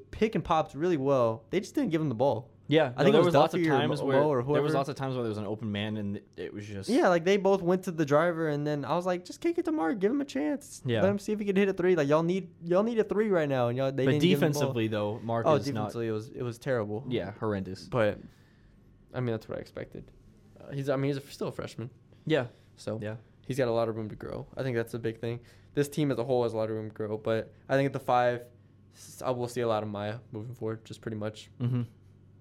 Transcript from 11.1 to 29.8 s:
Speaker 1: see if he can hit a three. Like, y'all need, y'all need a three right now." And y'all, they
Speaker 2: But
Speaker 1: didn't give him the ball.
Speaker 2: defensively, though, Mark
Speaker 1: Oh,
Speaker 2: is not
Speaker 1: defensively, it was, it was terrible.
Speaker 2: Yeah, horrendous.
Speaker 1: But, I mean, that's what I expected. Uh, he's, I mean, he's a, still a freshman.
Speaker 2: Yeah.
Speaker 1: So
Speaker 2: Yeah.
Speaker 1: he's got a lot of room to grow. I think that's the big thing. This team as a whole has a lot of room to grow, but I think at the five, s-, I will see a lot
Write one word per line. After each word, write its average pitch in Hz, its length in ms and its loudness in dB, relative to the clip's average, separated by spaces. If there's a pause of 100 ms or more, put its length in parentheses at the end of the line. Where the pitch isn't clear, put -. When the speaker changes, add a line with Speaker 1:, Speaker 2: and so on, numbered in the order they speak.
Speaker 1:
see 214 140 -4
if 208 60 -2
he 214 60 -6
can 196 120 0
hit 202 100 4
a 190 60 0
three. 180 240 4
Like, 143 100 2
y'all 156 160 6
need, 185 240 0 (160)
y'all 175 200 4
need 233 140 0
a 214 60 4
three 214 260 0
right 160 200 2
now." 127 180 2
And 120 100 0
y'all, 135 140 0
they 135 140 0
Speaker 2:
But 131 60 4
Speaker 1:
didn't 147 120 2
give 180 180 4
him 156 120 2
the 147 60 -2
ball. - 20 -2
Speaker 2:
defensively, 120 260 0
though, 107 340 -2
Mark 113 240 -2
Speaker 1:
Oh, 156 100 6
Speaker 2:
is 117 120 0
not 139 60 -2
Speaker 1:
defensively, 110 340 -4
it 113 40 -2
was, 110 180 -6
it - 140 -10
was 117 160 -6
terrible. 113 500 -2
Speaker 2:
Yeah, 101 220 -2 (100)
horrendous. 95 420 -4
Speaker 1:
But, 110 360 0 (960)
I 127 60 -6
mean, 120 120 -2
that's 110 180 -6
what - 80 -6
I - 40 -8
expected. - 440 -14 (560)
Uh, - 100 -18
he's, 139 160 -6
I 135 80 2
mean, 135 180 0
he's 135 80 -4
a, - 80 -20
still 180 200 -6
a - 20 -4
freshman. - 380 -10 (360)
Speaker 2:
Yeah. 151 200 2 (320)
Speaker 1:
So 107 240 -6
Speaker 2:
Yeah. 107 160 -8 (280)
Speaker 1:
he's 127 120 -4
got 127 100 2
a 117 60 2
lot 117 160 2
of 110 80 -4
room 110 120 -6
to - 60 -10
grow. - 400 -10
I 127 80 -6
think 127 140 -2
that's 113 160 -2
the 117 60 -6
big 113 200 -6
thing. 117 220 -6 (320)
This 143 160 0
team 147 200 0
as 123 100 0
a 117 40 -2
whole 123 200 2
has 110 100 0
a 110 40 -4
lot 110 120 -2
of 110 80 -4
room 107 100 -8
to 104 80 -14
grow, 107 220 -6
but 113 340 -2 (160)
I 135 80 0
think 139 120 2
at 127 60 -2
the 135 60 -6
five, 123 440 2 (520)
s-, - 300 -20
I 131 60 0
will 120 180 -4
see 123 120 -4
a 117 60 2
lot 107 160 0